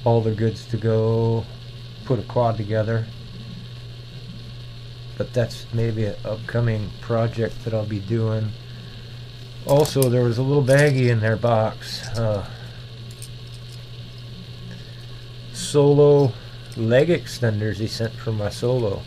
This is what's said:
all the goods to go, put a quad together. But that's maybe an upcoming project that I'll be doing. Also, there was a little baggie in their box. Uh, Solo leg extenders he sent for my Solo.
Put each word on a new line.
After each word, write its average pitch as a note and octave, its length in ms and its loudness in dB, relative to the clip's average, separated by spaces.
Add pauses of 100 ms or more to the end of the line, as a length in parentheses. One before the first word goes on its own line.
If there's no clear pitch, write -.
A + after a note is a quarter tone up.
all A#2 180 6
the A2 100 2
goods G#2+ 340 0
to - 100 -6
go, A2+ 680 2 (580)
put B2+ 140 0
a G2+ 60 -4
quad A#2 340 0
together. A2 480 0 (2250)
But - 160 -4
that's - 360 -2
maybe A2+ 340 0
an G2+ 100 -2 (100)
upcoming A2+ 640 -2 (100)
project A2+ 640 0
that A2 120 -2
I'll G#2+ 100 0
be G#2+ 140 -2
doing. A2 500 0 (1160)
Also, C#3 420 6
there B2 140 4
was A#2 160 2
a C3 40 2
little C#3+ 200 4
baggie C3+ 460 6
in A#2 100 4
their A2 180 2
box. A2 720 0 (100)
Uh, G#2+ 320 0 (3000)
Solo C#3+ 800 8 (420)
leg A#2+ 340 4
extenders A2 680 0
he G#2 100 -2
sent A2+ 280 -4
for - 180 -4
my G#2 180 0
Solo. A#2 580 0